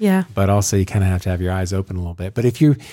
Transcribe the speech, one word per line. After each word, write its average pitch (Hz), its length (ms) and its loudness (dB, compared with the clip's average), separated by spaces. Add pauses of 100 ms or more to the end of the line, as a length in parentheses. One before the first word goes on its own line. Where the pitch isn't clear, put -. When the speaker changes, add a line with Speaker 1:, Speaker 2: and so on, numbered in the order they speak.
Speaker 1:
Yeah. 190 240 2 (100)
Speaker 2:
But 98 160 2
also 101 260 2
you 95 100 2
kinda 98 200 0
have 92 160 0
to 95 80 -2
have 90 100 -2
your 90 120 -2
eyes 92 200 -4
open 95 240 -4
a 90 40 -6
little 87 140 -6
bit. 87 200 -8
But 117 100 -2
if 120 160 2
you, 151 140 6 (180)